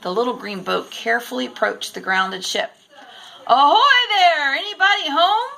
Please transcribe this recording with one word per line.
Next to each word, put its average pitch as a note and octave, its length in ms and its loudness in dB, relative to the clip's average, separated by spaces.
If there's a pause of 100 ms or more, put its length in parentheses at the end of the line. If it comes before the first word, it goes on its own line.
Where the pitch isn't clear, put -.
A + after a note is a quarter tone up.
The F3+ 120 -8
little A#3+ 200 -2
green G3 300 -10
boat F#3 280 -6
carefully A#3+ 540 -4
approached - 480 -6
the - 60 -12
grounded F#3+ 460 -4
ship. - 260 -6 (760)
Ahoy A4 640 4
there! E4+ 440 2
Anybody F#4+ 560 0
home? G4 480 2